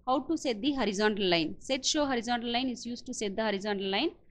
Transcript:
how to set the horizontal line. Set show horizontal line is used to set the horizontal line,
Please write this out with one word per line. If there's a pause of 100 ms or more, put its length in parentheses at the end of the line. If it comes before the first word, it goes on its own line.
how
to
set
the
horizontal
line.
Set
show
horizontal
line
is
used
to
set
the
horizontal
line, (200)